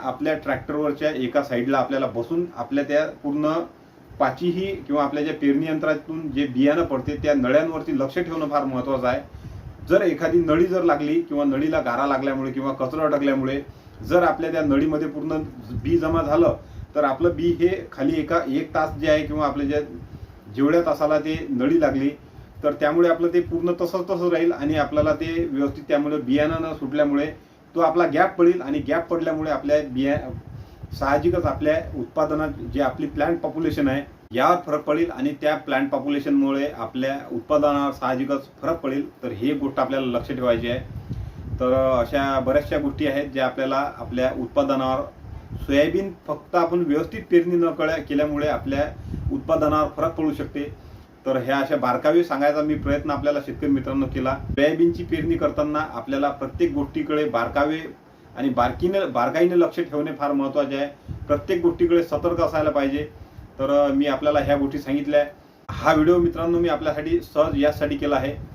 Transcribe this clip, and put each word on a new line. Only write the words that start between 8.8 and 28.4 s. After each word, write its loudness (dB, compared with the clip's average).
आहे. -4
जर 6
एखादी 2
नळी 4
जर 0
लागली 2
किंवा -2
नळीला 2
गारा 0
लागल्यामुळे 0
किंवा -4
कचरा -2
अडकल्यामुळे 0
जर 4
आपल्या 0
त्या 0
नळीमध्ये 2
पूर्ण -4
बी 0
जमा 2
झालं, 4
तर 2
आपलं 2
बी -4
हे 0
खाली 0
एका, 2
एक -4
तास 0
जे -2
आहे 4
किंवा 0
आपल्या -2
ज्या, 0
जेवढ्या 4
तासाला 2
ते -4
नळी 2
लागली, 2
तर 2
त्यामुळे 4
आपलं 2
ते 4
पूर्ण -2
तसंच -2
तसं 0
राहील 2
आणि -2
आपल्याला 2
ते -2
व्यवस्थित -2
त्यामुळे 0
बियाणं 2
न -4
सुटल्यामुळे 0
तो 0
आपला 4
गॅप 2
पडेल 6